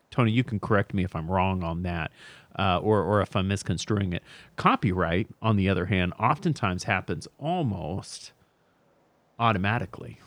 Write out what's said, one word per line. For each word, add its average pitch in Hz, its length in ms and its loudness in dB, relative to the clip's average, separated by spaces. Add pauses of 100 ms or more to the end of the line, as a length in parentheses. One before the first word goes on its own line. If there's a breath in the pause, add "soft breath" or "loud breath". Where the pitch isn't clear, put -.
Tony, 113 220 2
you 123 120 4
can 104 160 -4
correct 104 340 0
me 95 100 0
if 87 120 -4
I'm 80 140 -6
wrong 92 340 2
on 85 200 -4
that, 87 280 -4 (460 soft breath)
uh, 92 220 2
or, 104 220 4
or 98 200 2
if - 140 -2
I'm 95 120 0
misconstruing 98 640 -2
it. 90 100 -6 (320 soft breath)
Copyright, 92 720 2 (140)
on 110 160 4
the 95 120 4
other 92 180 0
hand, 90 320 0
oftentimes 117 640 0
happens 92 440 -4 (120)
almost 98 920 -6 (1080)
automatically. 110 880 0